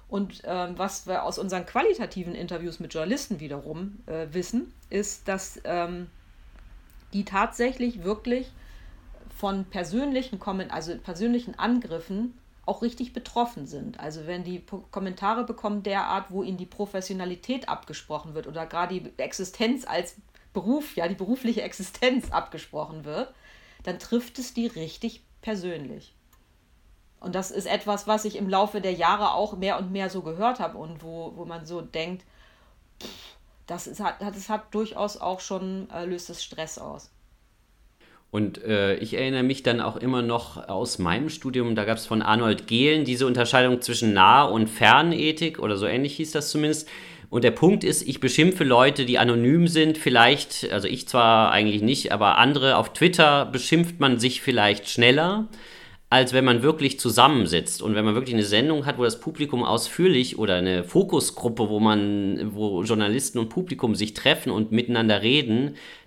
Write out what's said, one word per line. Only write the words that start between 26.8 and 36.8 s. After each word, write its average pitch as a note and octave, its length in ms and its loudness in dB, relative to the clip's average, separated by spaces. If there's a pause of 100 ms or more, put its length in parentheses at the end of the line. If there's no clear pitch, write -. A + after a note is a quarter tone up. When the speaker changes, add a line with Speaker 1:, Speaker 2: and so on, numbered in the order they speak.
Speaker 1:
Und F3+ 160 -10
das F#3 160 -6
ist F#3+ 160 -8
etwas, G3+ 400 -4
was G#3+ 180 -2
ich G#3 120 -8
im G3 120 -6
Laufe G3+ 320 0
der F#3+ 120 -4
Jahre F3+ 400 0
auch G#3 240 -4
mehr F#3 220 -4
und F#3 120 -8
mehr F#3+ 180 -6
so F#3 140 -8
gehört G3+ 380 -4
habe E3 180 -8
und D#3 240 -16
wo, E3 320 -14
wo E3+ 100 -16
man E3 220 -16
so F3 140 -10
denkt, F3 440 -10 (800)
pff, - 340 -20 (300)
das F3 220 -12
ist, C3 120 -14
hat, F#3+ 200 -6
das G3+ 280 -10
hat G#3+ 260 -8
durchaus G#3 420 -4
auch F#3 240 -6
schon, F#3+ 500 -8
äh, E3+ 140 -10
löst F3 260 -10
es E3+ 120 -12
Stress - 360 -12
aus. - 320 -16 (1200)